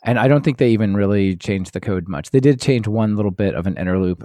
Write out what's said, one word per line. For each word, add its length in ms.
And 140
I 100
don't 160
think 140
they 140
even 240
really 400
changed 380
the 60
code 280
much. 240
They 80
did 200
change 280
one 280
little 140
bit 240
of 140
an 100
inner 220
loop, 260